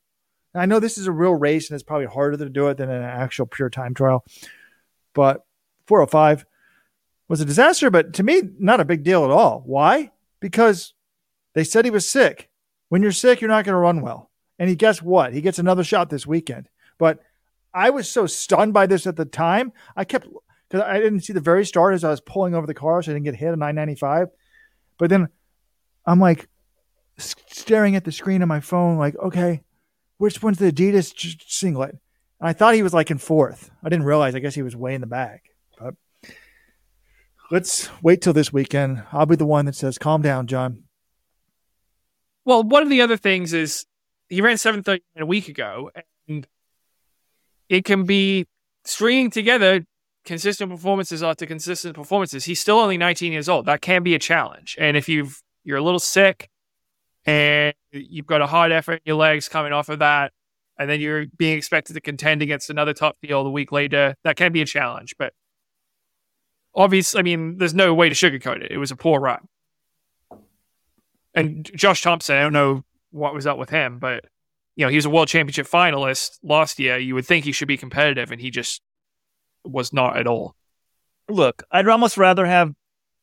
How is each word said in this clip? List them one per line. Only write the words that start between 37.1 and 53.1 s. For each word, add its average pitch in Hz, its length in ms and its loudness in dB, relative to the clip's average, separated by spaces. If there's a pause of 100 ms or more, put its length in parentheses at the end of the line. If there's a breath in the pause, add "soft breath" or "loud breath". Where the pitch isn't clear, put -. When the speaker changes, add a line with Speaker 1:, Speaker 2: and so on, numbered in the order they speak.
Speaker 1:
let's - 400 -4 (140)
wait 175 180 6
till 175 120 2
this 147 200 0
weekend. 139 580 -2
I'll 151 140 0
be 151 100 2
the 156 100 -2
one 147 200 2
that 143 100 -6
says, 131 220 -6
"Calm 156 240 -2
down, 131 240 -2
John." 127 380 -6 (1600)
Speaker 2:
Well, 240 180 4
one 277 200 4
of 294 60 0
the 262 120 4
other 233 160 2
things 185 360 0
is 160 320 -4 (440)
he 185 120 -2
ran 226 160 2
seven 214 260 -2
thirty-nine 175 400 -6
a - 20 -6
week 190 220 -2
ago, 123 440 -10 (360)
and 151 200 -10 (1200)
it 190 160 0
can 196 200 0
be 196 420 0 (360)
stringing 247 480 0
together 202 540 2 (380)
consistent 185 480 -6
performances 175 520 -4
after 165 240 -4
consistent 160 480 -10
performances. 156 500 -4
He's 170 140 -6
still 214 200 4
only 196 180 2
nineteen 175 340 -2